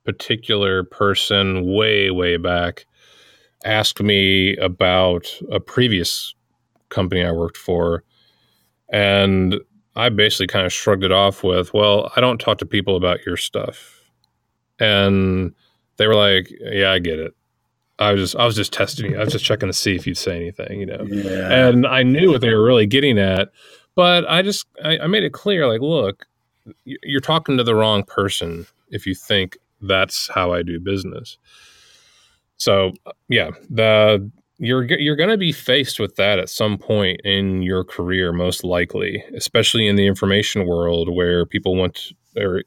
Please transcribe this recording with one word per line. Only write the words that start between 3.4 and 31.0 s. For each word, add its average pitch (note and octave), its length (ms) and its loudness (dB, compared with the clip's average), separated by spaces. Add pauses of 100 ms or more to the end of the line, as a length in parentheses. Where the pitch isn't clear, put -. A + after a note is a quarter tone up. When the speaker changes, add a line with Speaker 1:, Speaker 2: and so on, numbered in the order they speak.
Speaker 1:
ask G#2+ 360 0
me G2 560 2
about F2+ 760 0 (220)
a G#2 80 -2
previous - 720 -2 (540)
company F#2 340 -2
I E2+ 100 -2
worked E2 260 -4
for, E2+ 460 -2 (840)
and G2 720 2 (360)
I A2+ 120 0
basically G#2 380 0
kinda F#2 240 -2
shrugged G2 340 0
it F#2 80 0
off G2 320 2
with, F#2 300 0
"Well, G#2 420 2
I B2 40 4
don't B2 180 2
talk G#2+ 200 -2
to - 80 -10
people G2 300 -2
about F2+ 300 0
your F2 100 -4
stuff." - 680 -8 (760)
And G2 720 2 (460)
they G#2+ 80 2
were G#2+ 80 4
like, G2 440 4
"Yeah, G2 340 0
I F#2 80 2
get E2 180 -4
it." D#2+ 160 -8 (640)
I G#2 140 2
was G2 100 2
just, F2+ 140 -4
I A#2+ 100 2
was A2+ 100 -2
just G#2 160 -4
testing A2+ 380 -4
you. - 80 -4
I G#2+ 60 -2
was G#2 80 -2
just A2 120 -4
checking G#2 240 -2
to F2+ 60 -4
see G2+ 200 -2
if E2+ 120 -8
you'd F2+ 100 -4
say F2+ 200 -6
anything, F2 440 -10
you G2 60 -8
know? G#2 200 -10
Speaker 2:
Yeah. G2+ 640 0
Speaker 1:
And B2 180 6
I C3 160 2
knew D3 280 4
what C3 100 2
they A2+ 140 2
were G#2+ 100 4
really A#2 220 6
getting C3+ 320 2
at, F#2+ 320 0 (440)
but F3 320 4
I E3 140 2
just, G3 240 -4 (180)
I, D#3+ 180 -2
I D3 60 -4
made G3 180 0
it D3+ 100 -4
clear, F#3 320 -2
like, A2+ 160 0
"Look, C3+ 420 -2 (640)
y-, B2+ 160 -14
you're C#3 180 -4
talking D#3 380 -2
to B2 60 0
the A#2 100 0
wrong G#2+ 300 2
person E2+ 600 -6 (220)
if - 180 -12
you F#2+ 80 -4
think F#2+ 440 -4 (240)
that's F#2+ 500 -2
how F2+ 220 0
I F2 80 -2
do E2+ 180 -8
business." F#2 560 -8 (1200)